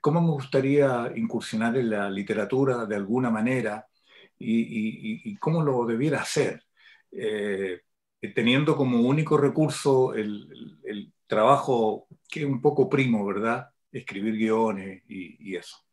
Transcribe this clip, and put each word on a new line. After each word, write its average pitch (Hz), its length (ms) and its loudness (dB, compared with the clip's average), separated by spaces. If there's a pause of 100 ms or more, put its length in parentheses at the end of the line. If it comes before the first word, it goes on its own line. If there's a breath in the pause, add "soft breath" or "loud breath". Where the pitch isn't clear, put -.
¿cómo 156 180 2
me 165 120 2
gustaría 135 840 2
incursionar 113 600 -2
en 120 100 0
la 101 220 -2
literatura 110 760 0
de 104 100 -4
alguna 113 360 0
manera 110 580 -2 (500 soft breath)
y, 117 220 0
y, 110 280 -4
y, 110 420 -8
y 101 60 -10
cómo 160 260 0
lo 127 240 0
debiera 117 340 0
hacer? - 420 -2 (480 soft breath)
Eh, 101 680 -4 (540)
teniendo 139 420 4
como 127 240 2
único 147 380 4
recurso 135 760 2
el, 104 400 -6
el, - 320 -20
el 104 280 -12 (140)
trabajo 113 800 2 (220)
que - 120 -10
es 147 60 -2
un 131 140 -2
poco 139 260 4
primo, 123 380 2
¿verdad? 110 460 -4 (200)
Escribir 110 440 -6
guiones 110 760 -2
y, 92 440 -14
y 92 40 -8
eso. - 220 -14 (140)